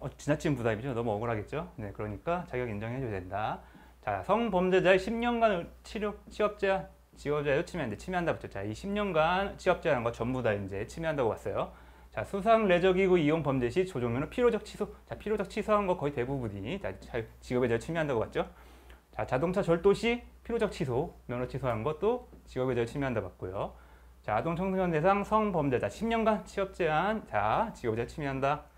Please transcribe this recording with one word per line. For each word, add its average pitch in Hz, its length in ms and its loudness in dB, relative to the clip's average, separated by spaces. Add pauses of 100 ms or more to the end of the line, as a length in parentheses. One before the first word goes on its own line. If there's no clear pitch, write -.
어, 143 160 -8
지나친 147 400 0
부담이죠. 117 380 0
너무 117 180 0
억울하겠죠. 117 640 -4
네, 104 180 -8
그러니까 110 540 -4
자격 123 200 -4
인정해줘야 117 440 -6
된다. 98 480 -6 (400)
자, 101 220 -2
성범죄자의 185 760 4
십 190 140 -2
년간 233 400 2
의-, 170 140 -2 (180)
치료, 208 300 -6 (160)
취업 208 280 0
제한, 190 300 0 (280)
직업 147 280 -2
자유 143 220 4
침해인데 123 320 -4
침해한다 175 340 -2
봤죠. 110 160 -6
자, 98 140 -8
이 104 100 -4
십 143 160 -8
년간 190 680 0
취업 175 240 2
제한한 135 200 2
거 117 80 2
전부 123 320 -2
다 113 120 4
이제 98 320 -6
침해한다고 151 420 -2
봤어요. 107 420 -2 (400)
자, 110 140 -6
수상 214 420 4
레저기구 180 520 6
이용 156 240 4
범죄 135 260 2
시 175 160 2
조종면허 127 460 -2
필요적 233 340 2
취소. - 300 -8 (100)
자, - 120 -8
필요적 202 340 -2
취소한 208 360 2
거 180 120 2
거의 143 160 -2
대부분이, 123 640 -4
자, 98 180 -6
자, - 240 -6 (180)
직업의 123 280 0
자유 117 100 2
침해한다고 147 420 0
봤죠. 165 280 -2 (640)
자, 110 160 -6
자동차 170 340 0
절도 175 320 4
시 226 300 2 (220)
필요적 226 280 0
취소, 139 420 -2 (120)
면허 123 200 -2
취소한 120 360 -2
것도 190 440 0 (200)
직업의 127 300 0
자유 120 100 2
침해한다 131 340 -2
봤고요. 95 540 -6 (480)
자, 107 140 0
아동 160 200 0
청소년 190 340 0
대상 185 320 4
성범죄자 170 680 2
십 - 160 -6
년간 226 400 2
취업 190 260 -4
제한, 180 540 0
자, 120 480 0
직업의 110 240 -2
자유 120 100 -2
침해한다. 139 540 -2 (160)